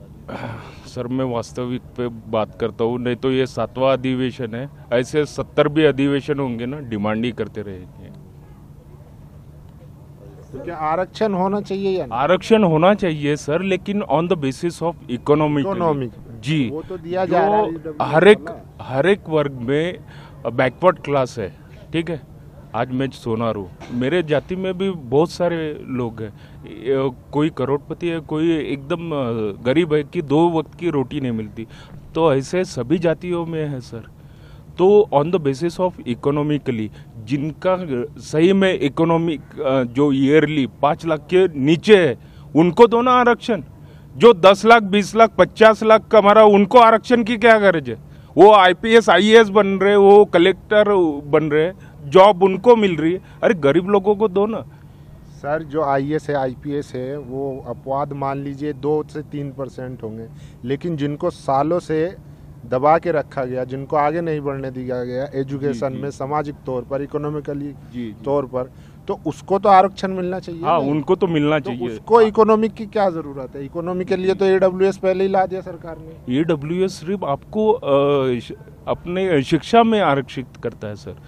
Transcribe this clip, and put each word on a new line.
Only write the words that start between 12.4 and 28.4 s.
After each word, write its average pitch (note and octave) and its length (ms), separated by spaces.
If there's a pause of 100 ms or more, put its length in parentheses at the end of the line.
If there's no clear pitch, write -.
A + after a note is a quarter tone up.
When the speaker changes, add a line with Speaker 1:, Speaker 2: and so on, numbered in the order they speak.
Speaker 1:
होना E3+ 300
चाहिए D3+ 420
सर, D3+ 260
लेकिन G3 400
on D3+ 200
the F3 140
basis D3 380
of E3 180
economically। D3 680
Speaker 2:
Economic। D#3 500 (300)
Speaker 1:
जी। C3 300
Speaker 2:
वो D#3 120
तो F#3 160
दिया F3 260
जा E3+ 240
रहा D#3 80
है - 60
Speaker 1:
जो D#3+ 60
Speaker 2:
ईडब्ल्यूएस D#3+ 340
Speaker 1:
हर D3+ 260
एक, A3 100
Speaker 2:
वाला। - 460
Speaker 1:
हर C3+ 220
एक G3 220
वर्ग D3+ 240
में C#3 460 (540)
बैकवर्ड C3 460
क्लास C3+ 400
है, F2+ 180 (360)
ठीक E3 180
है। D3+ 220 (420)
आज B2 180
मैं C3 180
सोनार A2+ 460
हूँ, F#2 140 (220)
मेरे C3+ 300
जाति D3 340
में F#3 220
भी G3 120
बहुत D3+ 400
सारे E3 520
लोग A#2 400
हैं, G#2 100 (320)
ये, C3+ 460 (220)
कोई D3+ 180
करोड़पति C#3+ 580
है, E3 120
कोई D#3+ 360